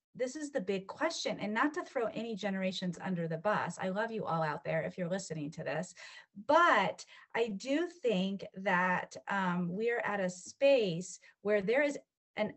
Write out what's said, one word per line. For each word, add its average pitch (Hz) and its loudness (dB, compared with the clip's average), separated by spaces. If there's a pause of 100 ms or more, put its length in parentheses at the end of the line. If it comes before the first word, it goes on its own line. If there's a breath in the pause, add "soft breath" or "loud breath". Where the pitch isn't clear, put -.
(160)
this 254 -4
is 294 -8
the 254 0
big 190 -2
question, - -2
and 202 -4
not 277 2
to 247 -2
throw 233 -2
any 226 -6
generations 190 -2
under 175 -2
the 160 -2
bus. 165 0
I 190 -2
love 214 -2
you 220 -4
all 160 0
out 151 -2
there 160 0
if 175 -6
you're 175 -4
listening 165 -4
to 165 -10
this, 147 -4 (540 loud breath)
but 285 4 (300 loud breath)
I 233 2
do 269 0
think 196 0 (100)
that, 185 2 (100)
um, 180 0
we're 233 0
at 202 -2
a 180 2
space 202 2 (240 loud breath)
where 208 4
there 226 2
is 294 0 (380)
an - -2